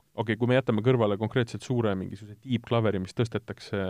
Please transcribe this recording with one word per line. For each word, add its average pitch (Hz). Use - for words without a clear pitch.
okei, 110
kui 117
me 127
jätame 117
kõrvale 113
konkreetselt 113
suure 113
mingisuguse 104
tiibklaveri, 117
mis 95
tõstetakse, -